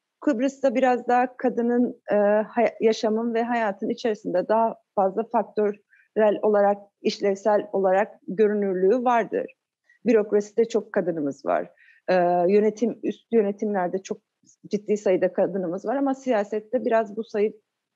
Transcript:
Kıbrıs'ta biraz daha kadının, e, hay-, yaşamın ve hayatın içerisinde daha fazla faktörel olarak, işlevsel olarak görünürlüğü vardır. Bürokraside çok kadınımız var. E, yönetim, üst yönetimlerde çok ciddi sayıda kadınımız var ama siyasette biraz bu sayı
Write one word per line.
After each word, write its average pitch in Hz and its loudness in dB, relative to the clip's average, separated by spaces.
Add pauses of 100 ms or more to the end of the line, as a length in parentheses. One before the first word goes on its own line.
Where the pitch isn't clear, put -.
(200)
Kıbrıs'ta 269 -2
biraz 247 0
daha 247 0
kadının, 240 -2 (100)
e, - 4 (340)
hay-, - 0
yaşamın 226 0
ve 226 0
hayatın 226 -2
içerisinde 180 -4
daha 226 2 (200)
fazla 190 0
faktörel 208 -2
olarak, 202 2 (240)
işlevsel 208 -2
olarak 196 0 (140)
görünürlüğü 202 0
vardır. 233 0 (600)
Bürokraside 208 2
çok 208 -4
kadınımız 165 -4
var. 87 -2 (400)
E, 185 2 (340)
yönetim, 208 0
üst - -8
yönetimlerde 202 -2
çok - -10 (500)
ciddi 208 -4
sayıda 190 0
kadınımız 185 -2
var 240 -2
ama 277 0
siyasette 214 -4
biraz 220 -2
bu 226 -6
sayı 214 -2 (440)